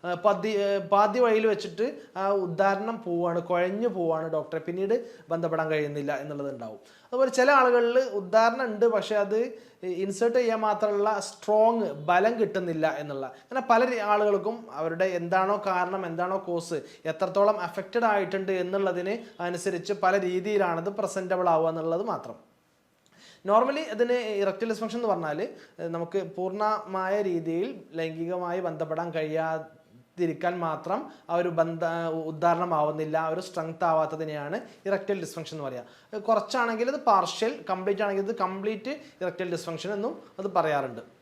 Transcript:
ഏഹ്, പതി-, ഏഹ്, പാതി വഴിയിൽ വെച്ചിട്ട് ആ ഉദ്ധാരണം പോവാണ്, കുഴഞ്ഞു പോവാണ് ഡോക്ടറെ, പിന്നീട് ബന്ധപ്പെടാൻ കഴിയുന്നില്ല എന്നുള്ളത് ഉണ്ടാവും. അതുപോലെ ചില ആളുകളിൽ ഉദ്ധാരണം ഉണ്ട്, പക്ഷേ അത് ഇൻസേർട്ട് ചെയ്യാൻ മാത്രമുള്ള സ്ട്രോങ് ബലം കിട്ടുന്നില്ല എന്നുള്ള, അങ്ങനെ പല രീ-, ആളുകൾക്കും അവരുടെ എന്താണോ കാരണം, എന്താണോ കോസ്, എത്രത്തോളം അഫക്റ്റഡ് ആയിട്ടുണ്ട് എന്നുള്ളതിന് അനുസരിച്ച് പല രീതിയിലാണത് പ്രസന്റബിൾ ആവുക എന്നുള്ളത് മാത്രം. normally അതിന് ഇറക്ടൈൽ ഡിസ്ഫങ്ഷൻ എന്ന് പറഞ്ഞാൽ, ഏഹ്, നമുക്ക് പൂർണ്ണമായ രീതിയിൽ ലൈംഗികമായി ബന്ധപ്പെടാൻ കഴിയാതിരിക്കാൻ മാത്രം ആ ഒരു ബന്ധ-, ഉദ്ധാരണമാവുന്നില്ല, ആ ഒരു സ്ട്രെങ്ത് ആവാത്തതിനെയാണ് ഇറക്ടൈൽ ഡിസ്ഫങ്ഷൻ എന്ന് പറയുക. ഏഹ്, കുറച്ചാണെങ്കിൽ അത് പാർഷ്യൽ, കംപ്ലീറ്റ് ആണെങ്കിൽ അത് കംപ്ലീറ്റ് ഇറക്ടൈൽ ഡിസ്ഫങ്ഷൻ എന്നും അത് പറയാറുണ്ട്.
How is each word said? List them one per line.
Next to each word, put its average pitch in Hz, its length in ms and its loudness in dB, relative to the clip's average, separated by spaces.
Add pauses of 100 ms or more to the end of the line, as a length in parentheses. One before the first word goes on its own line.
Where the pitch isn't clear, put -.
ഏഹ്, 175 180 -2
പതി-, 202 400 4
ഏഹ്, 196 260 2
പാതി 202 340 6
വഴിയിൽ 220 280 4
വെച്ചിട്ട് 202 340 -2 (360)
ആ - 20 0 (220)
ഉദ്ധാരണം 196 500 2 (100)
പോവാണ്, 170 340 0 (100)
കുഴഞ്ഞു 185 460 2
പോവാണ് 165 380 0
ഡോക്ടറെ, 156 320 -4
പിന്നീട് 190 280 0 (380)
ബന്ധപ്പെടാൻ 160 400 0
കഴിയുന്നില്ല 147 400 0 (120)
എന്നുള്ളത് 143 300 -6
ഉണ്ടാവും. 113 260 -12 (280)
അതുപോലെ 254 300 2
ചില 254 100 6 (120)
ആളുകളിൽ 240 360 6 (240)
ഉദ്ധാരണം 226 500 4
ഉണ്ട്, 208 160 2 (100)
പക്ഷേ 202 280 0
അത് 208 140 0 (640)
ഇൻസേർട്ട് 233 380 2
ചെയ്യാൻ 226 260 2
മാത്രമുള്ള 208 440 2 (180)
സ്ട്രോങ് 214 600 4 (220)
ബലം 208 300 6
കിട്ടുന്നില്ല 170 460 0 (180)
എന്നുള്ള, 139 220 -6 (200)
അങ്ങനെ 247 260 -4
പല 226 80 6 (120)
രീ-, 214 200 -2
ആളുകൾക്കും 208 460 2 (220)
അവരുടെ 165 280 0 (120)
എന്താണോ 190 360 2 (140)
കാരണം, 180 400 -2
എന്താണോ 180 280 -2 (120)
കോസ്, 170 300 -4 (320)
എത്രത്തോളം 196 460 2 (100)
അഫക്റ്റഡ് 220 440 -2
ആയിട്ടുണ്ട് 190 400 0 (120)
എന്നുള്ളതിന് 190 520 -2 (320)
അനുസരിച്ച് 175 440 -4 (120)
പല 185 100 6 (140)
രീതിയിലാണത് 180 720 0
പ്രസന്റബിൾ 185 560 0
ആവുക 160 180 4
എന്നുള്ളത് 165 380 -2
മാത്രം. 117 260 -10 (1120)
normally 262 340 4 (100)
അതിന് 240 240 2 (240)
ഇറക്ടൈൽ 196 320 -2
ഡിസ്ഫങ്ഷൻ 220 260 -6
എന്ന് 226 140 0
പറഞ്ഞാൽ, 160 300 -2
ഏഹ്, - 520 -10
നമുക്ക് 170 260 -4 (160)
പൂർണ്ണമായ 190 760 -2 (140)
രീതിയിൽ 170 400 -2 (300)
ലൈംഗികമായി 170 680 -4
ബന്ധപ്പെടാൻ 160 480 -4
കഴിയാതിരിക്കാൻ 160 1400 -4 (120)
മാത്രം 170 340 -4 (300)
ആ 170 120 2
ഒരു 175 80 0 (100)
ബന്ധ-, 165 500 0 (200)
ഉദ്ധാരണമാവുന്നില്ല, 156 840 2 (100)
ആ 160 80 -2
ഒരു 180 120 -6
സ്ട്രെങ്ത് 165 440 -4
ആവാത്തതിനെയാണ് 156 680 -2 (280)
ഇറക്ടൈൽ 196 380 -2
ഡിസ്ഫങ്ഷൻ 160 300 -10
എന്ന് 143 120 -8
പറയുക. 123 180 -10 (280)
ഏഹ്, 208 140 -6
കുറച്ചാണെങ്കിൽ 226 680 2
അത് 285 60 -6 (120)
പാർഷ്യൽ, 202 420 2 (160)
കംപ്ലീറ്റ് 190 360 0
ആണെങ്കിൽ 196 220 0
അത് 226 160 -4
കംപ്ലീറ്റ് 208 500 -4 (280)
ഇറക്ടൈൽ 180 340 -4
ഡിസ്ഫങ്ഷൻ 170 400 -6
എന്നും 240 180 -4 (280)
അത് 196 160 -4
പറയാറുണ്ട്. 135 440 -2 (200)